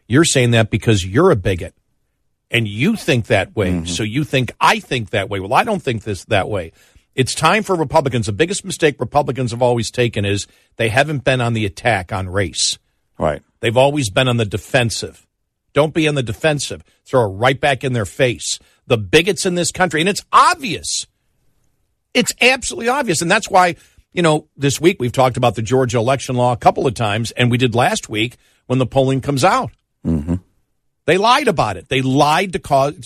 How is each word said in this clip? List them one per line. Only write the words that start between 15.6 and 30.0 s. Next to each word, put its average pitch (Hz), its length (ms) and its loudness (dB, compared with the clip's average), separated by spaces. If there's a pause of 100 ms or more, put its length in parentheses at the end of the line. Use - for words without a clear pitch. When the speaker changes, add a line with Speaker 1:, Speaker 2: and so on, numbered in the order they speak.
Speaker 1:
Don't 143 200 2
be 160 160 0
on 147 60 -2
the 139 80 -2
defensive. 120 600 -4 (200)
Throw 127 200 2
it 98 120 -2
right 127 240 0
back 139 240 0
in 131 80 -4
their 113 140 -2
face. 120 520 -2 (280)
The 123 120 2
bigots 151 460 2
in 185 120 0
this 175 160 -2
country, 160 280 0
and 175 80 0
it's - 240 -4
obvious. 269 760 0 (1080)
It's - 260 0
absolutely 240 480 -2
obvious. 240 340 -2
And 170 80 -2
that's 214 180 0
why, 180 280 2 (360)
you 185 100 -2
know, 156 340 2
this 139 240 0
week 170 180 4
we've 123 140 -2
talked 127 240 2
about 123 180 2
the 120 80 -6
Georgia 123 360 0
election 127 360 -2
law 123 180 2
a 117 40 -4
couple 175 320 2
of 110 60 -2
times, 110 380 -4
and 120 200 0
we 123 60 2
did 120 180 0
last 175 320 0
week 110 280 -4 (300)
when 127 140 0
the 123 60 0
polling 135 340 0
comes 143 240 0
out. 220 260 2 (340)